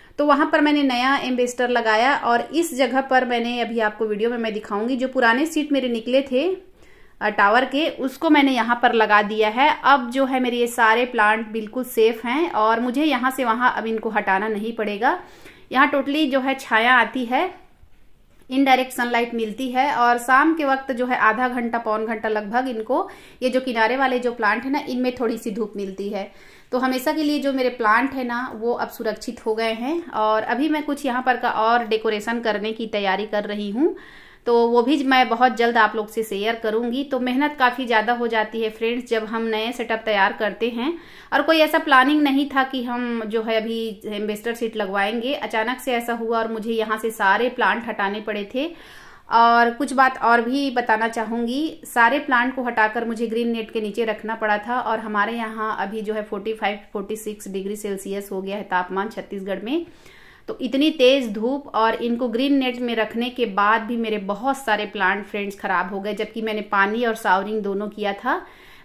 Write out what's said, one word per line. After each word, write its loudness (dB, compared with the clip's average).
तो 2
वहाँ 4
पर 4
मैंने 4
नया 2
एम्बेस्टर 0
लगाया 2
और 2
इस -2
जगह 2
पर 2
मैंने, -2
अभी -2
आपको 0
वीडियो 0
में -4
मैं -4
दिखाऊंगी, -2
जो -2
पुराने 2
शीट -2
मेरे 0
निकले 0
थे, 0
अ, -2
टावर 4
के, -2
उसको -4
मैंने 6
यहाँ 0
पर 4
लगा 4
दिया 2
है। 2
अब 4
जो 2
है, 0
मेरे 0
ये 2
सारे 4
प्लांट 2
बिल्कुल -6
सेफ 2
हैं 0
और 2
मुझे 0
यहाँ 2
से -4
वहाँ 2
अब -4
इनको -4
हटाना 0
नहीं -4
पड़ेगा। -2
यहाँ 4
totally 0
जो 2
है, -2
छाया 2
आती 2
है, -2
इनडायरेक्ट 2
सनलाइट -2
मिलती -4
है 0
और 4
शाम 4
के -2
वक्त 0
जो -2
है, 0
आधा 2
घंटा, -2
पौन -2
घंटा -4
लगभग -2
इनको, -2
ये 0
जो 2
किनारे 0
वाले 2
जो -2
प्लांट 0
है -4
ना, 0
इनमें -2
थोड़ी -2
सी -6
धूप -6
मिलती -8
है। -10
तो 0
हमेशा 0
के -2
लिए 0
जो 0
मेरे 0
प्लांट 2
है -4
ना, -6
वो -2
अब -4
सुरक्षित -6
हो 0
गए 0
हैं। -4
और 0
अभी -2
मैं 0
कुछ -4
यहाँ -2
पर 2
का -2
और 2
डेकोरेशन -2
करने -2
की -8
तैयारी -2
कर -2
रही -6
हूँ, 0
तो 4
वो 4
भी 2
मैं 4
बहुत 4
जल्द 2
आप 6
लोग -4
से -4
शेयर -2
करूँगी। -2
तो -2
मेहनत 0
काफ़ी 2
ज़्यादा 2
हो 0
जाती -2
है, -2
फ्रेंड्स, -4
जब 0
हम -4
नए -2
सेटअप -4
तैयार 2
करते -2
हैं। -4
और 4
कोई 4
ऐसा 4
प्लानिंग 4
नहीं 2
था 2
कि -4
हम -4
जो -2
है, 0
अभी -4
एम्बेस्टर -4
शीट -6
लगवाएंगे, -2
अचानक -4
से -4
ऐसा -2
हुआ -2
और -2
मुझे -4
यहाँ -2
से -2
सारे 2
प्लांट 0
हटाने -2
पड़े -6
थे। -4
और 8
कुछ -4
बात 4
और 6
भी -2
बताना 2
चाहूँगी, -4
सारे 4
प्लांट 0
को -4
हटाकर 0
मुझे -4
ग्रीन -2
नेट -4
के -4
नीचे -4
रखना -4
पड़ा 0
था। -2
और -2
हमारे -2
यहाँ -6
अभी -6
जो -4
है, -4
फ़ोर्टी -6
फ़ाइव, -4
फ़ोर्टी -6
सिक्स -12
डिग्री -6
सेल्सियस -8
हो -6
गया -6
है -8
तापमान -2
छत्तीसगढ़ -8
में, -4
तो -10
इतनी 2
तेज़ 4
धूप -4
और 2
इनको -2
ग्रीन 2
नेट 0
में -4
रखने -2
के -2
बाद 2
भी -6
मेरे -2
बहुत -4
सारे -2
प्लांट, 0
फ्रेंड्स, -8
ख़राब -2
हो -6
गए, -4
जबकि -6
मैंने -4
पानी 2
और 0
शावरिंग 0
दोनों -4
किया -4
था। -4